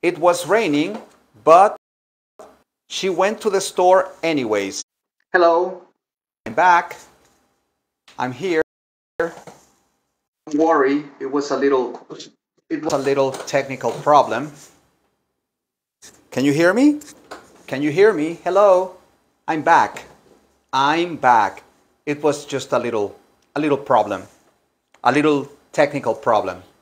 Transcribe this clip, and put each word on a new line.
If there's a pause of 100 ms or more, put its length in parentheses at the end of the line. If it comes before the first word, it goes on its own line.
It
was
raining, (460)
but (1080)
she
went
to
the
store (140)
anyways. (480)
Hello. (640)
I'm
back. (1200)
I'm
here. (580)
Don't (1200)
worry, (140)
it
was
a
little, (640)
it
was
a
little
technical
problem. (1800)
Can
you
hear
me? (680)
Can
you
hear
me?
Hello. (520)
I'm
back. (680)
I'm
back. (420)
It
was
just
a
little, (380)
a
little
problem. (800)
A
little (220)
technical
problem. (200)